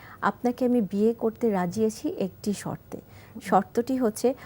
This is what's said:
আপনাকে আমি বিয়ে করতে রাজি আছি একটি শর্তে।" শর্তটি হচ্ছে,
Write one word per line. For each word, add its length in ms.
আপনাকে 440
আমি 160
বিয়ে 320
করতে 360
রাজি 360
আছি 240
একটি 440
শর্তে।" 440
শর্তটি 560
হচ্ছে, 360